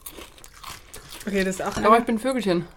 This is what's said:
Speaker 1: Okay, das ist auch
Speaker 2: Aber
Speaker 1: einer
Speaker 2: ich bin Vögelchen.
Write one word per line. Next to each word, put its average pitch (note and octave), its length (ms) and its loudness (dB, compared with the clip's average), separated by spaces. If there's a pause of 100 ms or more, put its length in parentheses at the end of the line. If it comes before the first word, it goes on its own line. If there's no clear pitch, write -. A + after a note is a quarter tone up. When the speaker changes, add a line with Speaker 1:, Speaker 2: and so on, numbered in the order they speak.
(1300)
Speaker 1:
Okay, G3 180 0
das F#3+ 120 -2
ist - 60 -6
auch G3 140 -4
Speaker 2:
Aber G#3 120 2
Speaker 1:
einer A3+ 100 10
Speaker 2:
ich A#3+ 60 0
bin A#3 140 0
Vögelchen. G3 480 0 (100)